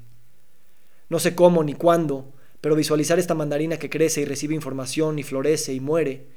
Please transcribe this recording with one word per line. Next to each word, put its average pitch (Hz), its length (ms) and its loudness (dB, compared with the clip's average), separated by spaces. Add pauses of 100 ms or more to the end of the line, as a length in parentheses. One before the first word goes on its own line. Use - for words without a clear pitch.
(1080)
No 165 120 0
sé 175 160 0
cómo 175 260 8
ni 147 120 0
cuándo, 156 580 2 (280)
pero 151 140 2
visualizar 151 460 2
esta 175 140 0
mandarina 151 440 -2
que 143 120 -8
crece 156 320 2
y - 20 0
recibe 147 320 -4
información 151 640 -2
y - 20 -4
florece 135 500 0
y 131 60 -2
muere, 143 480 -2 (100)